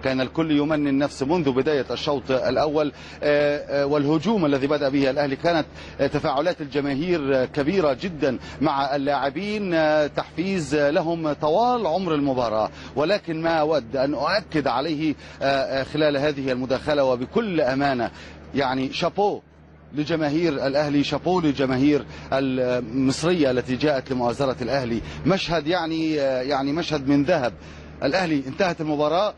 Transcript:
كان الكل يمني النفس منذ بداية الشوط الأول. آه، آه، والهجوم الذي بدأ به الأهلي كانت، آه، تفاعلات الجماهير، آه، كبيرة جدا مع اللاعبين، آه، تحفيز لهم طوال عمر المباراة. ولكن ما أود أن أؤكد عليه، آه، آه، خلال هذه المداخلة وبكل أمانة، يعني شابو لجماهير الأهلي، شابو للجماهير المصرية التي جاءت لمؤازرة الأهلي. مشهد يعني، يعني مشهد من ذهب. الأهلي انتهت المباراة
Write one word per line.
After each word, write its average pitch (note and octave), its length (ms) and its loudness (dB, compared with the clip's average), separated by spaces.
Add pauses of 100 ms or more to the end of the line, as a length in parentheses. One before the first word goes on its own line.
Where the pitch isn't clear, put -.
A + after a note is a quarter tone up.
كان C3 180 0
الكل D#3 300 -2
يمني D3 380 2
النفس C#3 340 0
منذ D3 280 2
بداية C3+ 400 2
الشوط C3 400 -2
الأول. C#3+ 600 0 (320)
آه، D3 580 2
آه، C#3+ 40 2
والهجوم D3+ 600 2
الذي C#3 220 2
بدأ C#3+ 220 2
به C#3 200 2
الأهلي C#3 260 0
كانت، D#3+ 300 0 (360)
آه، C#3 60 2
تفاعلات D3+ 540 0
الجماهير، C#3+ 760 0
آه، B2+ 100 4
كبيرة D3 560 2
جدا D3 360 -2 (240)
مع C#3 340 0
اللاعبين، C#3+ 760 -2
آه، D#3 340 4
تحفيز D#3+ 680 -2
لهم D#3 580 2
طوال F#3+ 540 2
عمر E3+ 280 0
المباراة. B2 540 0 (260)
ولكن D#3+ 460 0
ما E3 100 0
أود D3+ 440 0
أن C#3 180 0
أؤكد D3+ 540 -2
عليه، D3 480 0 (260)
آه، - 40 -2
آه، C3+ 380 0
خلال D3+ 340 0
هذه C3+ 340 0
المداخلة C3 520 0
وبكل D3+ 580 0
أمانة، C3 500 0 (440)
يعني C3 380 -2
شابو F3 480 0 (520)
لجماهير D3+ 760 0
الأهلي، C#3+ 360 2
شابو E3 360 0
للجماهير C3+ 680 2 (280)
المصرية C3 1160 2
التي B2+ 240 0
جاءت C3+ 360 0
لمؤازرة B2+ 500 0
الأهلي. A#2+ 400 -2 (240)
مشهد E3 420 0
يعني، D#3+ 480 0
يعني C3+ 580 0
مشهد D3+ 340 -2
من C#3+ 160 4
ذهب. C3+ 300 2 (500)
الأهلي D#3 440 0
انتهت E3+ 340 -2
المباراة D3+ 560 0